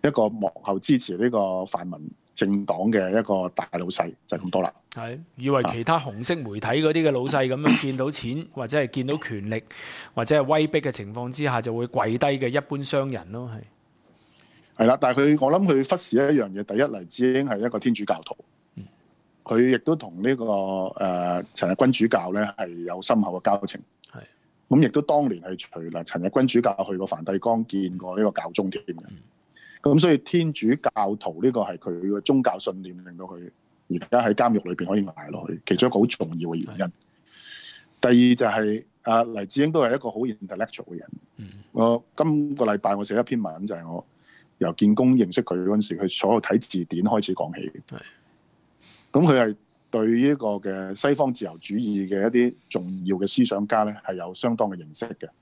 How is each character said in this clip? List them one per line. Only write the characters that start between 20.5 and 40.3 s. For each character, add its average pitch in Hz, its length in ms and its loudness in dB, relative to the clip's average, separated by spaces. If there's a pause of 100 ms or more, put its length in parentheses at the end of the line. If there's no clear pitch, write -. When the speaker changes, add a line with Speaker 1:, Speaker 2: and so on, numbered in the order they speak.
Speaker 1:
陳 87 160 -2
日 95 40 2
君 131 180 4
主 117 140 2
教 90 260 0
呢 104 140 0 (100)
係 95 120 -6 (160)
有 90 180 -8
深 113 200 2
厚 90 180 -2
嘅 - 20 -20
交 101 240 0
情。 - 140 -8 (320)
Speaker 2:
係。 - 60 -18 (500)
Speaker 1:
噉 139 140 6
亦 127 60 6
都 151 140 2
當 147 260 2
年 90 140 -4
係 92 160 -10
隨 82 340 -12
啦 85 120 -8
陳 - 180 -8
日 92 80 -2
君 135 160 2
主 120 140 4
教 98 300 0
去 95 80 -4
過 95 80 -4
梵 82 180 -6
蒂 95 80 -4
岡 113 340 0
見 95 320 -4
過 90 200 -8
呢 104 120 4
個 - 120 -4
教 85 100 -10
宗 98 180 -2
添 - 140 -10
嘅。 87 100 -10 (140)
Speaker 2:
嗯。 95 80 -18 (680)
Speaker 1:
噉 147 180 6
所 170 120 6
以 143 60 4
天 165 340 0
主 110 220 -4
教 107 460 -2
徒 82 220 -8
呢 131 100 4
個 120 80 0
係 90 180 -4
佢 87 220 -8 (100)
嘅 101 120 -2
宗 135 200 2
教 92 160 0
信 95 240 -6
念， 92 100 -14 (120)
令 87 120 -20
到 92 80 -14
佢 90 240 -16 (400)
而 87 100 -2
家 120 300 2
喺 107 60 4
監 120 260 4
獄 - 80 -12
裏 90 60 -4
邊 87 140 -6
可 98 100 2
以 101 60 2
捱 - 260 -12
落 - 180 -10
去， 85 160 -10
其 92 120 2
中 123 120 4
一 - 40 0
個 101 80 2
好 117 60 8
重 92 220 -4 (120)
要 85 100 -6
嘅 82 60 -4
原 82 220 -8
因。 95 60 -2
Speaker 2:
係。 90 60 -6 (1080)
Speaker 1:
第 123 80 4
二 123 260 8
就 120 120 2
係， 107 380 0 (180)
啊， 113 200 2
黎 113 240 -4
智 135 160 -2
英 156 100 2
都 160 100 2
係 120 120 2
一 135 40 -2
個 117 120 -6
好 107 80 -12
intellectual 104 680 -6